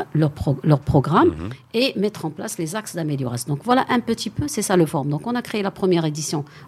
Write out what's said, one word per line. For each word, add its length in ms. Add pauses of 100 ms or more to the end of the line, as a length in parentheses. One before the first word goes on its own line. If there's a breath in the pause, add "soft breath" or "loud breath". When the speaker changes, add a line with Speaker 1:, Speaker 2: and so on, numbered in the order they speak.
(160)
Speaker 1:
leur 160
pro-, 320
leur 160
programme 640
Speaker 2:
Mhm. 60 (240 loud breath)
Speaker 1:
et 260
mettre 240
en 60
place 280
les 200
axes 180
d'amélioration. 600
Donc 100
voilà 240
un 100
petit 300
peu, 180
c'est 140
ça 160
le 80
forum. 240
Donc 180
on 80
a 60
créé 200
la 100
première 340
édition 400 (220 loud breath)